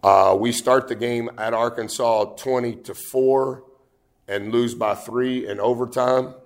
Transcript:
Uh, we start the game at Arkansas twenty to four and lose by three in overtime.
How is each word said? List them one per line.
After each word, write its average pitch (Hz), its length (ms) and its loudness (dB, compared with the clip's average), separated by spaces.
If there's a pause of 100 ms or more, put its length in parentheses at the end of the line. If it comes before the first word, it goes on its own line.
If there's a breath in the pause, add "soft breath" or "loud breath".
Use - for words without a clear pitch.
Uh, 95 360 6
we 113 120 0
start 127 380 2
the 117 80 -6
game 117 420 -4
at 113 160 -4
Arkansas 113 840 -2
twenty 123 400 -2
to - 180 -16
four 131 720 0 (640)
and 101 260 -6
lose 120 220 2
by 110 200 -2
three 127 520 -4
in 101 140 -6
overtime. 123 760 0 (120)